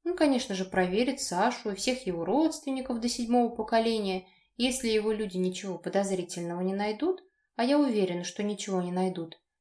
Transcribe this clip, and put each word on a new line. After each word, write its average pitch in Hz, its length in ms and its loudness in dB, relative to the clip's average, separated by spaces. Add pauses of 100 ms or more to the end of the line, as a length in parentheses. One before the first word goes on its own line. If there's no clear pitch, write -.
Он, 359 140 -2
конечно 262 380 4
же, 185 100 -2
проверит 196 560 0
Сашу 208 500 0
и 190 40 -4
всех 254 320 -2
его 170 180 -2
родственников 262 760 0
до 233 80 -2
седьмого 240 480 2
поколения. 214 720 0 (300)
Если 247 320 0
его 220 240 2
люди 208 240 -4
ничего 185 400 -2
подозрительного 180 840 -2
не 185 120 0
найдут, 214 500 -2 (320)
а 233 80 -2
я 285 160 4
уверена, 190 460 2
что - 180 -6
ничего 202 380 -2
не 180 100 -4
найдут, 180 480 -2 (220)